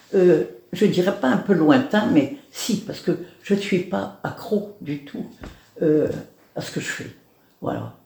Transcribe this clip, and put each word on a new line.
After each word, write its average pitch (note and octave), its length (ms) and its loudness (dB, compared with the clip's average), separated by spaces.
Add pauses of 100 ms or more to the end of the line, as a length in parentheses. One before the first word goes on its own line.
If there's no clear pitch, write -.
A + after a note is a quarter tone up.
(140)
euh, F3+ 300 6 (280)
je G3+ 140 2
dirais F3+ 320 2
pas C4 100 0
un A3+ 100 2
peu - 160 2
lointain, D#3 580 4
mais C#3+ 240 2 (140)
si, - 300 -4
parce - 200 -10
que F3+ 120 -2 (300)
je G3 120 0
ne G3+ 60 -2
suis - 180 0
pas G3 460 -6
accro - 560 -4
du C#3+ 240 -8
tout, - 200 -10 (580)
euh, D3+ 280 4 (460)
à - 40 -8
ce - 100 -10
que - 100 -6
je - 100 -8
fais. - 200 -10 (500)
Voilà. A2+ 440 -6